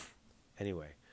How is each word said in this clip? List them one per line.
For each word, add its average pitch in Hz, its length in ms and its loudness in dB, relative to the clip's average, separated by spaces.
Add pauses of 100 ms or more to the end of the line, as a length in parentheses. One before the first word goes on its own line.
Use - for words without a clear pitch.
(580)
Anyway, 85 380 2 (180)